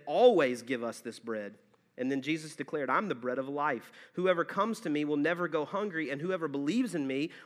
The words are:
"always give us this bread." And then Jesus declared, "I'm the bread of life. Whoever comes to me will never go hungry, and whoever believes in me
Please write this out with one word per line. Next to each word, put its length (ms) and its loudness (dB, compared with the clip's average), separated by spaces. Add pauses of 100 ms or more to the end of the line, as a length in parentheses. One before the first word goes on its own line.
"always 560 6
give 240 -4
us 160 -6
this 180 -10
bread." 360 -6 (420)
And 140 -2
then 100 0
Jesus 340 -4
declared, 360 -4
"I'm 180 2
the 60 -2
bread 240 -4
of 100 -4
life. 440 -2 (220)
Whoever 300 2
comes 360 0
to 100 -4
me 160 0
will 100 0
never 320 2
go 160 0
hungry, 460 -4
and 100 -4
whoever 280 -2
believes 460 0
in 120 -2
me 240 -2 (160)